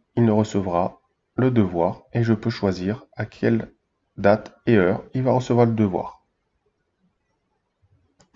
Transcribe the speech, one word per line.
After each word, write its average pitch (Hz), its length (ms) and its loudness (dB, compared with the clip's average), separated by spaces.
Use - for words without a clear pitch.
il 120 80 4
ne 113 80 4
recevra 98 680 -2
le 127 140 0
devoir 92 600 -2
et 117 120 -2
je 113 80 0
peux 110 180 -2
choisir 95 600 -4
à 110 140 -10
quelle - 480 -4
date 101 500 0
et 117 100 4
heure 95 280 2
il 131 80 -4
va 127 100 0
recevoir 120 340 2
le 113 80 -2
devoir. 101 460 -2